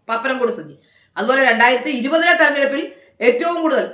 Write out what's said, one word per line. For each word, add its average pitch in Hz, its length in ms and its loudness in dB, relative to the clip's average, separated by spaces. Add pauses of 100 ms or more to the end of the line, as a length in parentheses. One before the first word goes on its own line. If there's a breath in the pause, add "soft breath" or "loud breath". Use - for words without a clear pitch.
പാപ്പരംകോട് 247 420 -4
സജി. 151 240 -12 (420 soft breath)
അതുപോലെ 254 340 2
രണ്ടായിരത്തി 240 380 2
ഇരുപതിലെ 302 440 0
തെരഞ്ഞെടുപ്പിൽ 285 580 0 (300 loud breath)
ഏറ്റവും 330 400 0
കൂടുതൽ, 294 320 0